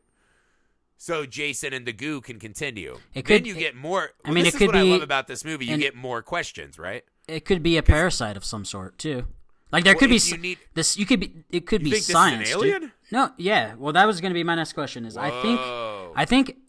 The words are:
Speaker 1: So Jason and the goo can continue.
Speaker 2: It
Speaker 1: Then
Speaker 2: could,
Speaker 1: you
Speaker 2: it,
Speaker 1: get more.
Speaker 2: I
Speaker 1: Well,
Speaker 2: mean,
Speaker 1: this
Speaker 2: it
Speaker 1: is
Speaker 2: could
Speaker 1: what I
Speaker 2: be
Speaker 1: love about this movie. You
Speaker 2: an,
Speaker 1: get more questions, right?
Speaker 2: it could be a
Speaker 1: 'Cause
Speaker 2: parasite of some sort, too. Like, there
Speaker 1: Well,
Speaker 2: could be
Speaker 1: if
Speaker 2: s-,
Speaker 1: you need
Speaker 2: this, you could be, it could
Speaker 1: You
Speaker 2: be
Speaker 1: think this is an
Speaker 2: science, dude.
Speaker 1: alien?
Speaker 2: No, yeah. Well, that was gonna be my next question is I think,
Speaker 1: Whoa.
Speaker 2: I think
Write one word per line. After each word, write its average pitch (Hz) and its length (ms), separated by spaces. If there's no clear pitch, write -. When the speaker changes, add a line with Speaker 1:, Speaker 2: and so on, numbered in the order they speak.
Speaker 1:
So 156 280
Jason 143 480
and 127 140
the 117 60
goo 139 280
can 117 180
continue. 101 600
Speaker 2:
It 135 120
Speaker 1:
Then 208 140
Speaker 2:
could, 247 80
Speaker 1:
you 196 80
Speaker 2:
it, 160 40
Speaker 1:
get 151 160
more. 160 360
Speaker 2:
I 151 60
Speaker 1:
Well, 160 60
Speaker 2:
mean, 175 80
Speaker 1:
this 170 100
Speaker 2:
it - 40
Speaker 1:
is - 20
Speaker 2:
could 202 80
Speaker 1:
what 208 80
I 175 80
Speaker 2:
be 185 80
Speaker 1:
love 180 100
about 139 260
this 127 180
movie. 151 200
You 120 100
Speaker 2:
an, 151 40
Speaker 1:
get 139 160
more 123 260
questions, 82 560
right? 92 260
Speaker 2:
it 160 160
could 180 180
be 170 160
a 151 40
Speaker 1:
'Cause - 120
Speaker 2:
parasite 143 440
of - 80
some 104 180
sort, 92 340
too. 131 300
Like, 165 140
there 196 120
Speaker 1:
Well, - 40
Speaker 2:
could 269 120
be 240 40
Speaker 1:
if 196 80
Speaker 2:
s-, 175 80
Speaker 1:
you 165 60
need 180 220
Speaker 2:
this, 160 220
you 202 80
could 233 140
be, - 300
it 175 160
could 208 160
Speaker 1:
You 151 40
Speaker 2:
be 147 60
Speaker 1:
think 214 140
this - 40
is - 0
an 262 40
Speaker 2:
science, 165 380
dude. 165 120
Speaker 1:
alien? 370 280
Speaker 2:
No, 254 260
yeah. 165 380
Well, 139 180
that 185 120
was 196 160
gonna 185 120
be 170 120
my 170 100
next 160 180
question 131 320
is 110 120
I 147 120
think, 233 180
Speaker 1:
Whoa. 110 560
Speaker 2:
I 143 80
think 247 320